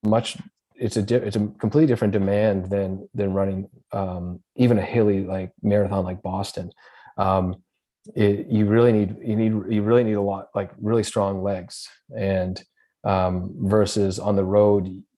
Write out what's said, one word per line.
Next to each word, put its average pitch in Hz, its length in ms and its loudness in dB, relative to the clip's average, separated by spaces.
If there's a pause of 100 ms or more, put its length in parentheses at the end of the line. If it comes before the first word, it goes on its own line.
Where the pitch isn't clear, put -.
much, 110 340 0 (380)
it's 113 220 -4
a 107 60 0
di-, 113 120 0
it's 107 200 0
a 104 120 0 (120)
completely 143 260 2
different 110 280 2
demand 98 560 0
than, 95 440 -4
than 98 200 -2
running, 98 360 -2 (220)
um, 90 480 -6 (160)
even 120 240 4
a - 20 -2
hilly, 101 420 2
like, 95 280 -6 (100)
marathon 101 420 2
like 92 200 -8
Boston. 95 480 -8 (460)
Um, 95 460 0 (520)
it, 104 320 2
you 107 180 2
really 113 260 6
need, 107 320 0
you 110 120 -2
need, 110 160 2 (200)
you 104 120 2
really 117 200 4
need 107 100 0
a 101 80 0
lot, 98 340 -4
like, 98 160 -4 (100)
really 110 220 0
strong 98 400 -2
legs. 95 440 -6 (300)
And, 95 440 -2 (420)
um, 92 560 0
versus 98 580 2
on 104 180 -2
the 98 80 2
road 98 600 2 (140)